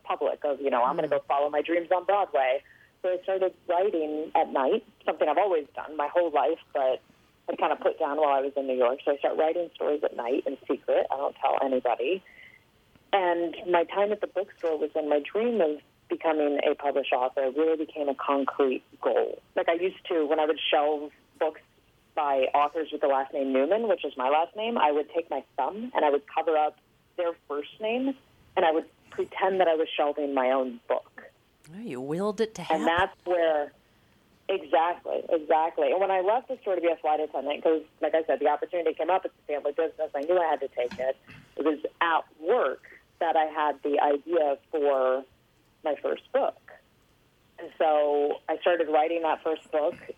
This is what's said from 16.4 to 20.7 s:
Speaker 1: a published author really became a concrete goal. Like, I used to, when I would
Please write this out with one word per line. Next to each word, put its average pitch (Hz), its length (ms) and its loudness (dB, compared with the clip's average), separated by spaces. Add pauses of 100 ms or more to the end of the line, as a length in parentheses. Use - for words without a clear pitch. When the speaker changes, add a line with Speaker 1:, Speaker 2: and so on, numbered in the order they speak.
Speaker 1:
a 143 60 2
published 139 380 -2
author 131 440 0
really 160 200 2
became 151 320 -6
a 139 60 -2
concrete 139 680 0 (180)
goal. 117 380 0 (160)
Like, 180 140 0
I 165 60 2
used 185 340 -4
to, 160 180 0
when 156 140 0
I 151 60 2
would 151 120 -2 (120)